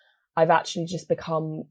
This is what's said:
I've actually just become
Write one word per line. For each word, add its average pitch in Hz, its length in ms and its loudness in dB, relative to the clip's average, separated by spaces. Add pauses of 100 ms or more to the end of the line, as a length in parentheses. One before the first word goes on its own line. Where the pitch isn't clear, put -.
(380)
I've 165 120 6
actually 165 360 2
just 175 240 -6
become 160 600 -4